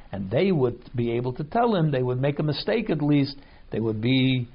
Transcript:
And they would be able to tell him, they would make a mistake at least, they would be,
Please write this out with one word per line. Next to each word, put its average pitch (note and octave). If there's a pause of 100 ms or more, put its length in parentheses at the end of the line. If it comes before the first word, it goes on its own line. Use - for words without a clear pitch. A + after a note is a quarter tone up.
(100)
And F#2+
they F3
would B2+ (160)
be A#2
able B2
to D#3
tell A#3
him, D#3+
they B2+
would B2
make C#3+
a -
mistake G#3
at D#3
least, D3 (340)
they A2
would A2
be, B2+